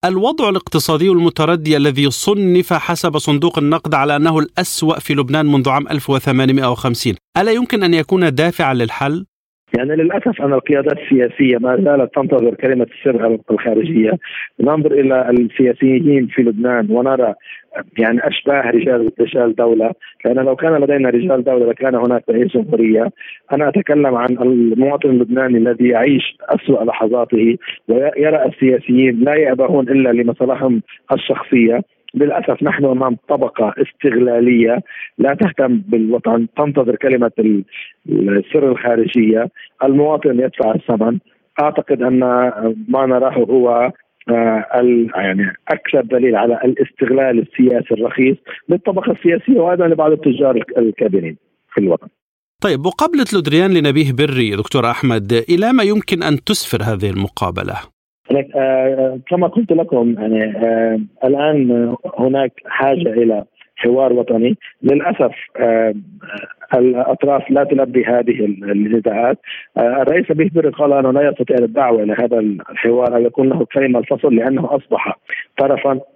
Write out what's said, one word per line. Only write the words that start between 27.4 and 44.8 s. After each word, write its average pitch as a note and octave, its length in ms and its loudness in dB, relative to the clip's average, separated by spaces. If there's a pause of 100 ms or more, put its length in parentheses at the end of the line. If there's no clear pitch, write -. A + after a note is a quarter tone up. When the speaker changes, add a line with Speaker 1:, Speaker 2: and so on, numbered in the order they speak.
Speaker 2:
ويرى D3 580 0
السياسيين B2+ 720 0
لا C#3+ 160 2
يأبهون C3 540 0
إلا C3+ 200 2
لمصالحهم B2 720 0 (320)
الشخصية. A#2+ 680 0 (340)
للأسف C#3+ 480 -2
نحن C#3+ 220 -2
أمام B2+ 320 0 (100)
طبقة C3 500 -2
استغلالية A#2+ 1000 2 (380)
لا C#3 160 2
تهتم C#3 540 0
بالوطن، A2+ 600 0 (100)
تنتظر C#3 380 0
كلمة B2 440 0
ال-، G#2+ 240 2 (460)
السر G2+ 600 0
الخارجية. A2+ 800 0 (340)
المواطن C#3+ 560 2
يدفع B2 360 -2
الثمن. A2+ 420 0 (440)
أعتقد D3 400 0
أن B2+ 180 2 (680)
ما C3 180 0
نراه B2+ 280 0
هو، A#2+ 580 2 (380)
آه، A2+ 360 0 (140)
ال-، A#2+ 360 2